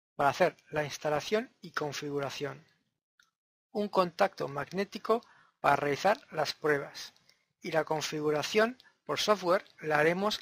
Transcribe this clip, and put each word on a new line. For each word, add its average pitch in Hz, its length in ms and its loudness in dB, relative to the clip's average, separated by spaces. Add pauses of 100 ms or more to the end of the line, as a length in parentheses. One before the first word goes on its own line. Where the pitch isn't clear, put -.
(140)
para 143 140 4
hacer 156 300 2 (100)
la 151 160 -2
instalación 151 640 -2 (120)
y 165 80 -16
configuración. 143 920 -6 (1120)
Un 208 160 -4
contacto 180 600 0
magnético 190 720 -2 (380)
para 143 160 4
realizar 143 440 0 (100)
las 156 220 -4
pruebas. 151 600 -2 (480)
Y 185 80 -8
la 156 140 2
configuración 156 920 0 (300)
por - 120 -4
software 185 460 2 (160)
la 151 180 0
haremos 180 440 2